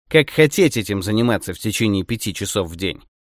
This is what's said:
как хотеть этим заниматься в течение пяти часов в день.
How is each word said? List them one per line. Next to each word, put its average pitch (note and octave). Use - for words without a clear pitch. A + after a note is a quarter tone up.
как D3+
хотеть D#3
этим G2+
заниматься G#2+
в -
течение G#2
пяти G#2+
часов F#2+
в E2+
день. F2